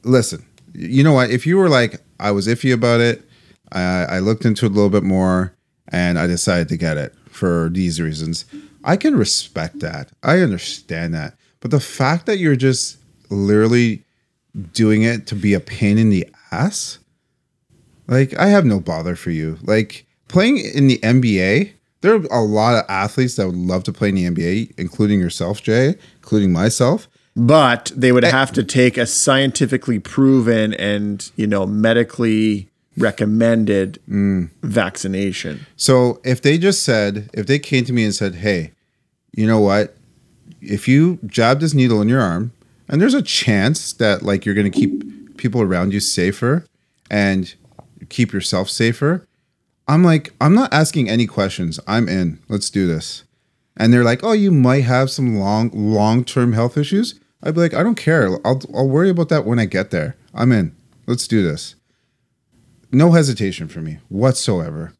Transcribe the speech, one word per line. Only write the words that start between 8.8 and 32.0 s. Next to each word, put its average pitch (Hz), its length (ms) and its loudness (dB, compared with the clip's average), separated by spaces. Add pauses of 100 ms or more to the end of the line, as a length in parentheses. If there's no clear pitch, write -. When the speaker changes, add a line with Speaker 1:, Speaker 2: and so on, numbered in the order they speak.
Speaker 1:
I 180 140 0
can 294 180 0
respect - 640 -4
that. 78 300 -8 (120)
I 156 160 2
understand 87 760 -4
that. 76 240 -8 (240)
But 117 100 -6
the 143 100 2
fact 147 460 -2
that 208 120 -2
you're 156 180 2
just 127 400 -2 (320)
literally 107 760 2 (680)
doing 110 300 2
it 117 240 -2
to - 80 -8
be 101 200 0
a 95 60 0
pain 104 380 0
in 113 120 4
the 92 160 0 (260)
ass, - 460 -4 (1080)
like, 131 320 2
I 185 80 2
have 202 180 6
no 104 160 2
bother 82 360 -6
for - 140 -8
you. 80 320 -4
Like, 107 440 -2 (220)
playing 226 300 2
in 139 280 0
the 131 180 2
N 123 160 4
B 107 220 2
A, 120 300 0 (280)
there 202 140 4
are 196 160 0
a 117 140 0
lot 107 320 2
of 107 120 0
athletes 104 480 -2
that 101 100 0
would 90 100 -4
love 92 280 -2
to 98 80 -6
play 104 160 -2
in 98 60 0
the 92 100 0
N 87 100 -2
B 85 120 -2
A, 101 340 -4
including 104 400 0
yourself, 87 420 -4
Jay, 127 340 2 (200)
including 104 360 0
myself. 117 560 0 (280)
Speaker 2:
But 120 580 4
they 127 160 2
would 123 140 4
Speaker 1:
Eh. - 80 4
Speaker 2:
have 131 220 0
to 123 100 0
take 127 320 2
a 120 100 0
scientifically 131 960 0
proven 117 720 2
and, 104 640 -4
you 107 100 -2
know, 101 200 0
medically 110 1000 0 (280)